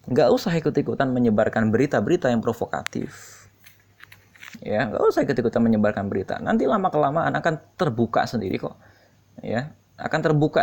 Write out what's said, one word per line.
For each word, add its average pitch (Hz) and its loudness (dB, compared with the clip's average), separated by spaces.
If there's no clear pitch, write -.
nggak 127 4
usah 220 2
ikut-ikutan 139 0
menyebarkan 113 2
berita-berita 123 2
yang 117 2
provokatif. - -6
Ya, - -2
nggak - -4
usah 415 2
ikut-ikutan 117 0
menyebarkan 104 2
berita. - -4
Nanti - 0
lama-kelamaan 151 0
akan 156 -2
terbuka 117 0
sendiri - -4
kok. - -10
Ya, 113 -6
akan - -4
terbuka 151 2